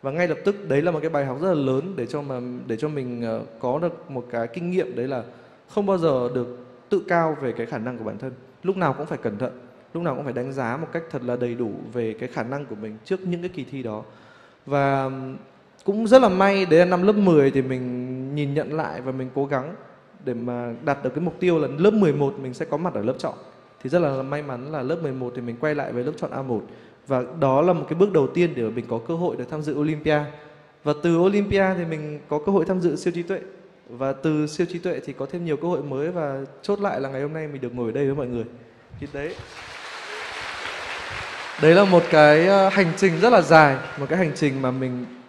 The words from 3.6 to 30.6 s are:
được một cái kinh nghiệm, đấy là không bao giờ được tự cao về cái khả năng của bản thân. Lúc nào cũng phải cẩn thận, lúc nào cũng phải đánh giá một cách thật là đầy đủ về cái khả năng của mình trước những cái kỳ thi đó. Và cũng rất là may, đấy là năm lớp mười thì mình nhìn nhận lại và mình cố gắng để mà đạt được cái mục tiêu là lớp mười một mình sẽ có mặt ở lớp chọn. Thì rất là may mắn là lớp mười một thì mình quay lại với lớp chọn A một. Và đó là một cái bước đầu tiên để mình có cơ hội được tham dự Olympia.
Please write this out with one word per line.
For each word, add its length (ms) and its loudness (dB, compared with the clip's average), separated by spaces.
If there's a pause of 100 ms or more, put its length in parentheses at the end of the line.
được 320 -6
một 200 -8
cái 160 -2
kinh 240 -6
nghiệm, 240 -2
đấy 120 -4
là 160 -6 (460)
không 160 -2
bao 120 2
giờ 380 2
được 300 -6 (240)
tự 180 2
cao 340 2
về 100 -2
cái 140 -6
khả 120 -8
năng 200 -6
của 60 -10
bản 140 -8
thân. 140 -10 (320)
Lúc 140 -2
nào 160 2
cũng 120 -6
phải 120 -6
cẩn 200 -4
thận, 140 -4 (420)
lúc 100 -6
nào 120 -2
cũng 80 -8
phải 100 -6
đánh 200 -6
giá 240 -4
một 140 -8
cách 200 -6
thật 120 -6
là 120 -2
đầy 200 -2
đủ 160 -4 (220)
về 260 -4
cái 100 -8
khả 140 -4
năng 220 -6
của 160 -12
mình 240 -12
trước 220 -4
những 140 -2
cái 80 -6
kỳ 220 -10
thi 120 -8
đó. 200 -6 (600)
Và 460 2 (720)
cũng 240 0
rất 140 10
là 80 6
may, 360 4
đấy 140 8
là 60 10
năm 220 4
lớp 80 6
mười 360 8
thì 100 2
mình 720 -4
nhìn 180 -2
nhận 200 -2
lại 280 -4
và 100 -6
mình 240 -6
cố 100 0
gắng 300 -4 (500)
để 80 -2
mà 400 -6 (120)
đạt 180 -2
được 120 -2
cái 80 -2
mục 160 -4
tiêu 200 2
là 80 0 (100)
lớp 140 6
mười 220 4
một 260 0
mình 140 -8
sẽ 120 -6
có 120 -4
mặt 160 -4
ở 80 -4
lớp 160 -2
chọn. 160 -6 (500)
Thì 60 -6
rất 100 4
là 220 0
may 200 -4
mắn 300 -8
là 100 -4
lớp 220 -2
mười 80 -4
một 240 -6
thì 60 -8
mình 180 -8
quay 160 0
lại 160 -4
với 120 -2
lớp 140 -2
chọn 140 -6
A 100 -6
một. 200 -2 (460)
Và 160 0 (160)
đó 220 4
là 120 4
một 160 -2
cái 100 -4
bước 140 4
đầu 140 6
tiên 280 0
để 140 -2
mình 180 -6
có 200 -2
cơ 80 -2
hội 200 -2
được 140 -6
tham 120 -6
dự 140 -4
Olympia. 440 0 (640)